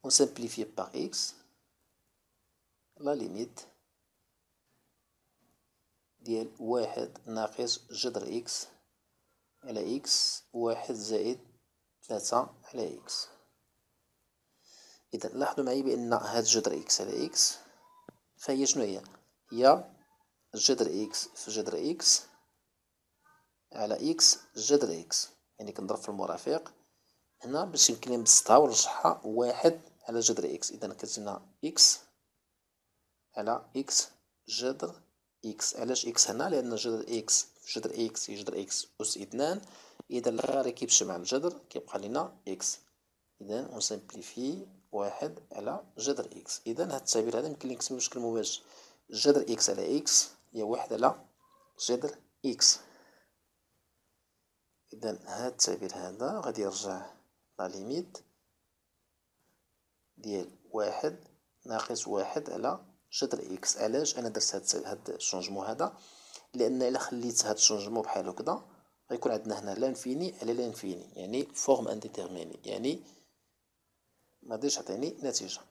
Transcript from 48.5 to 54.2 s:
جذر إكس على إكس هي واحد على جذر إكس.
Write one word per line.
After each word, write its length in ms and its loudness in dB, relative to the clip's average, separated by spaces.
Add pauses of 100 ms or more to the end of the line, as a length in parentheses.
جذر 440 4
إكس 160 2
على 280 0
إكس 320 4 (220)
هي 120 -4
واحد 300 -4
على 320 2 (540)
جذر 400 -2 (260)
إكس. 340 6 (2250)